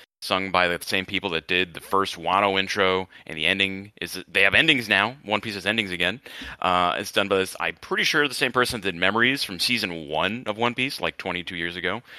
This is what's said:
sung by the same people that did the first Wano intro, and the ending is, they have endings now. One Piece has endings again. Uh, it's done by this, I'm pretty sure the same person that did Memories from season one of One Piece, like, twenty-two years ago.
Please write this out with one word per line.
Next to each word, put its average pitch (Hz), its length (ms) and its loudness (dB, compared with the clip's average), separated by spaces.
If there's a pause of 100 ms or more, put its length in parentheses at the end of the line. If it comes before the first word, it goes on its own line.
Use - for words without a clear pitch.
(220)
sung 95 280 -2
by 90 180 4
the 87 160 0
same 95 220 -2
people 95 240 -4
that 82 180 -4
did 90 240 0
the 82 80 -16
first 95 360 0
Wano 95 440 2
intro, 95 480 0 (180)
and 78 120 -10
the 78 80 0
ending 98 440 0 (120)
is, 90 260 -8
they 95 140 2
have 98 120 6
endings 131 320 4
now. 104 380 4
One 104 160 0
Piece 107 140 -6
has 92 120 -4
endings 104 240 0
again. 90 300 -2 (400)
Uh, 90 380 4
it's 101 140 -6
done 101 160 0
by 95 100 4
this, 95 200 -2
I'm 82 180 -2
pretty - 280 -4
sure 147 240 2
the 127 60 -6
same 131 180 0
person 123 280 0
that 95 120 -2
did 85 80 -8
Memories 113 420 4
from 90 160 -6
season 90 500 -2
one 92 380 -2
of 104 120 -4
One 120 160 0
Piece, 131 260 -4
like, 85 160 -4
twenty-two 90 400 -6
years 85 200 -4
ago. 92 260 -4 (160)